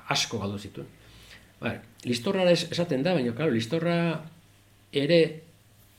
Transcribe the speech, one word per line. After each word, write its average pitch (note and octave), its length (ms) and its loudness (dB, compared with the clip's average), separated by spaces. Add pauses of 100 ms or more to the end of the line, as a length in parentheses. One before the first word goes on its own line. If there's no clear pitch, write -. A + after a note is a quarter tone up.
asko - 360 -2
galdu G2+ 160 -4
zituen. - 300 -12 (680)
Bai, A2 180 -6 (260)
listorra F3+ 460 0
es-, E3+ 200 4
esaten D3+ 380 -2
da, F#3 80 2
baina, A#2+ 240 0
claro, D3+ 160 0
listorra E3 460 0 (960)
ere, D3+ 280 4 (760)